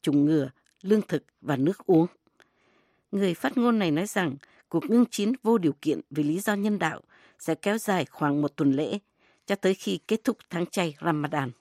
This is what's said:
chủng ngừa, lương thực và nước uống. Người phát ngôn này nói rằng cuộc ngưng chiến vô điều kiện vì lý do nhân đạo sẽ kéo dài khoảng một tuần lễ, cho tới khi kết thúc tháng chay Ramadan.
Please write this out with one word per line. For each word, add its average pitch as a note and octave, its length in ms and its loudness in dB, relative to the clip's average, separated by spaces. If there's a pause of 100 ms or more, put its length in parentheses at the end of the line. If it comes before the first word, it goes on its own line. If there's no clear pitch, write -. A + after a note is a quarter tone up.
chủng C#3+ 220 2
ngừa, D3 260 2 (320)
lương G3+ 200 2
thực D#3 220 -4 (160)
và C#3 160 -2
nước C#3+ 300 -2
uống. E3+ 200 6 (1040)
Người G3 220 0
phát - 240 -4
ngôn A#3 200 2
này F3+ 120 0
nói E3 160 0
rằng F#3 300 -2 (320)
cuộc A#3 220 -2
ngưng A#3 200 6
chiến G#3 220 -2 (100)
vô A3+ 160 2
điều D#3+ 140 2 (100)
kiện D#3 180 -2 (100)
vì D3 120 -4
lý D#3 180 0
do G#3 140 -2
nhân G3+ 240 -2
đạo D#3+ 220 -4 (380)
sẽ D#3+ 160 -4
kéo G#3 240 -2
dài F#3 260 -2
khoảng D3 380 -2
một - 140 -4
tuần C#3 160 2
lễ, D3 260 -2 (480)
cho G3 80 -2
tới F#3+ 200 0
khi F#3+ 240 -4 (100)
kết A3+ 160 -2
thúc A#3 120 -2 (140)
tháng F3 160 -4
chay E3+ 280 -4 (100)
Ramadan. D3 460 -2 (100)